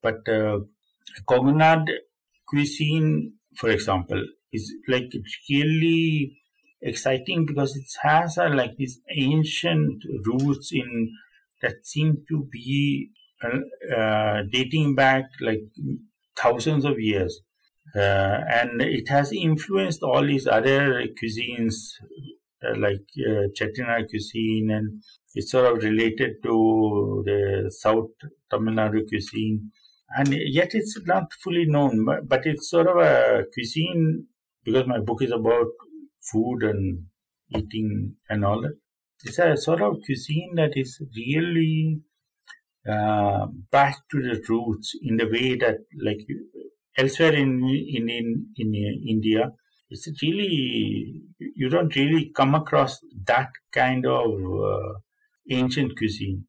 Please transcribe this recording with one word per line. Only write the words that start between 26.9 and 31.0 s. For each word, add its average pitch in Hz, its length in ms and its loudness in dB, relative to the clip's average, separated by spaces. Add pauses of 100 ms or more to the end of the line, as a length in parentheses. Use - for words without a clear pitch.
the 98 440 0
South 110 400 0 (400)
Tamil 110 240 -2
Nadu 110 340 0
cuisine. 110 640 -4 (460)
And 139 160 2
yet 147 400 0
it's 220 320 -2